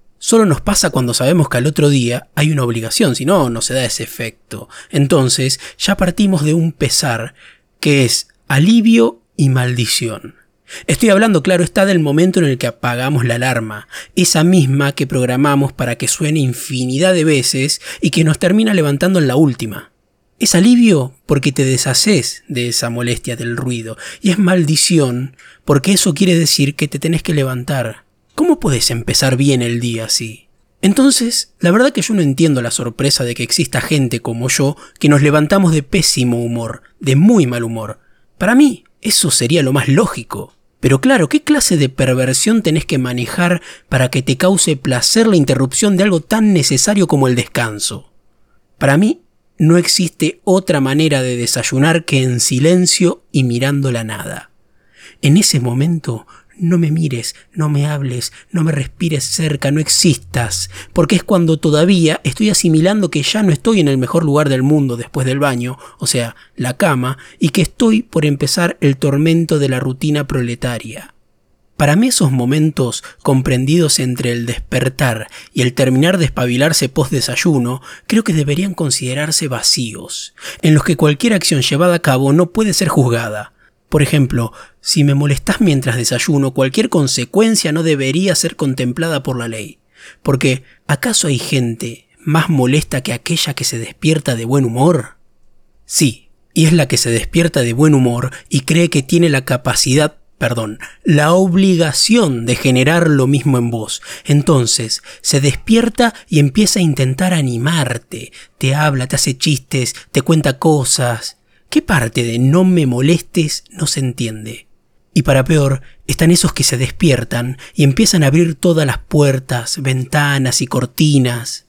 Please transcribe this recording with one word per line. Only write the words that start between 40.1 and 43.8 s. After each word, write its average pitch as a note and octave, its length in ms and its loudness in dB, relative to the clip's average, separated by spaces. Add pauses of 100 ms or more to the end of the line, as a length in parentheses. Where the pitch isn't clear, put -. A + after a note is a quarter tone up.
Pero C3 200 2
claro, G#3+ 300 2
¿qué D4+ 120 0
clase - 360 0
de C#3 100 2
perversión C3 760 0
tenés D#3 240 0
que D3+ 120 -4
manejar B2+ 640 -2 (260)